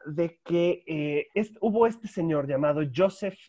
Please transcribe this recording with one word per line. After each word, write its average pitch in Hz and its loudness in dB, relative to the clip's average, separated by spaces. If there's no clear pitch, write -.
de 165 -4
que, 175 0
eh, 147 -2
es-, 214 -2
hubo 226 4
este 226 -4
señor 160 -2
llamado 147 0
Joseph 190 -2